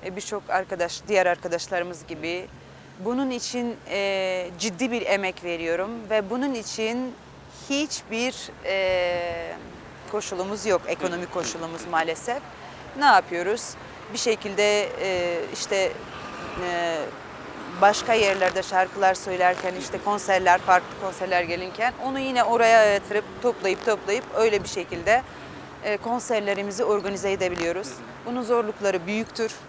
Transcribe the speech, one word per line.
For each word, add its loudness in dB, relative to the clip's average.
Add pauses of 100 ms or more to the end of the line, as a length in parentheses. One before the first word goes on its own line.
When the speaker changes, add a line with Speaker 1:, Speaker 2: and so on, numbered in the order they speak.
Speaker 1:
E, -8
birçok -8
arkadaş, -2
diğer 4
arkadaşlarımız -2
gibi. -6 (580)
Bunun 0
için, -4 (140)
e, 0 (100)
ciddi -2
bir -2
emek 0
veriyorum -2 (180)
ve 2
bunun 0
için -4 (560)
hiçbir, -2 (160)
e, 0 (560)
koşulumuz -4
yok, 4
ekonomik -4
koşulumuz -6
maalesef. -2 (580)
Ne 2
yapıyoruz? 4 (400)
Bir -6
şekilde, 2 (120)
e, 0 (140)
işte 0 (720)
e, 0 (840)
başka 6
yerlerde 4
şarkılar 4
söylerken, 2
işte -6
konserler, 4
farklı 4
konserler 0
gelinken -2 (120)
onu -2
yine 2
oraya 8
yatırıp 2 (180)
toplayıp 0
toplayıp 0 (120)
öyle 4
bir -8
şekilde, 0 (640)
e, 0
konserlerimizi -2
organize 0
edebiliyoruz. 0
Speaker 2:
Hı -10
hı. -14
Speaker 1:
Bunun -4
zorlukları 0
büyüktür. -2 (180)